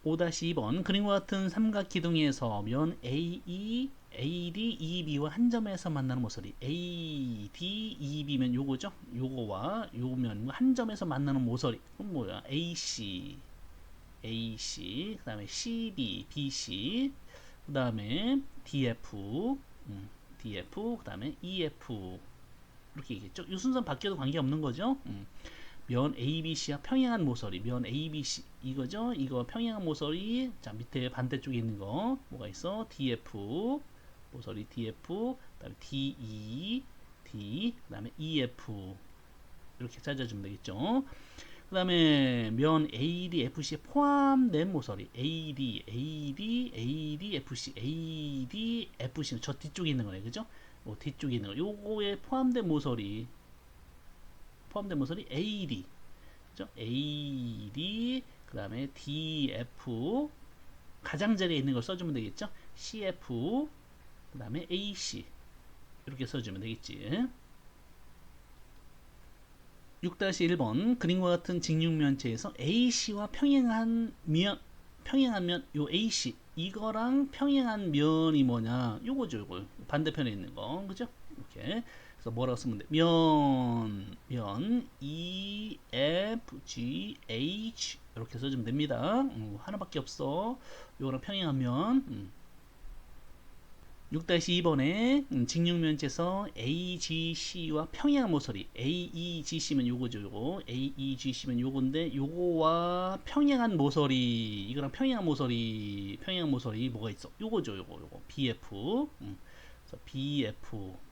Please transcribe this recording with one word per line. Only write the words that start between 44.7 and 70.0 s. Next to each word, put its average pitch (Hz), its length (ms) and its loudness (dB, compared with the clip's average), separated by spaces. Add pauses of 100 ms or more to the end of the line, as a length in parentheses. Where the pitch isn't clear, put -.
모서리, 110 440 -2
에이디, 135 720 -2
에이디, 156 840 -2
에이디, 151 640 -2
에프씨, 131 380 -6
에이디, 160 1200 -4
에프씨는 123 420 -4
저 - 100 -6
뒤쪽에 156 380 -2
있는 127 160 2
거네, 95 160 -6
그죠? 117 240 -6 (380)
뭐 107 160 -8
뒤쪽에 139 360 -2
있는 101 140 -2
거, 101 80 -4
요거에 202 640 -2
포함된 254 460 2
모서리, 120 600 0 (1400)
포함된 190 300 -2
모서리 160 300 -2
에이디, 160 560 -2 (640)
그죠? - 260 -10
에이디, 143 1500 -2 (220)
그다음에 113 480 -6
디에프, 147 1400 -2 (720)
가장자리에 185 560 2
있는 139 160 2
걸 120 80 4
써주면 175 320 -2
되겠죠? 120 360 -4 (260)
씨에프, 190 920 -2 (640)
그다음에 127 360 -6
에이씨, 196 560 -4 (800)
이렇게 131 220 -6
써주면 107 340 -6
되겠지. 113 640 -2 (2750)